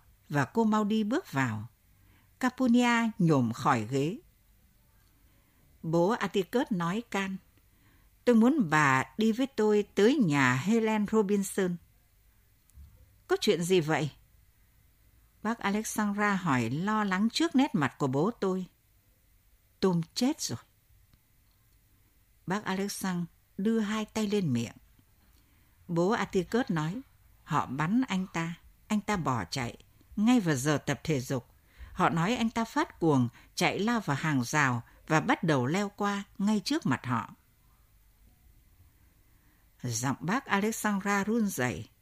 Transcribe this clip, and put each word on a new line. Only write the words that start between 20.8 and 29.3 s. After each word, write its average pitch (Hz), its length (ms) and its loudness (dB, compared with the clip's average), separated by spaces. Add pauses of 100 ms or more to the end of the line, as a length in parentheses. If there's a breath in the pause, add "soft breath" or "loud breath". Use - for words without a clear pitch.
Bác 202 160 -4
Alexandra 190 600 -4 (320)
đưa 226 220 0
hai 214 260 -2
tay 220 220 -4
lên 196 260 0
miệng. 117 220 -4 (1120 soft breath)
Bố 175 220 0
Atticus 208 600 -2
nói, 165 320 -4 (420)
"Họ 139 220 -2
bắn 160 420 0
anh 185 260 -4
ta, 170 220 -6 (320)
anh 208 140 0
ta 208 160 -2
bỏ 127 280 -2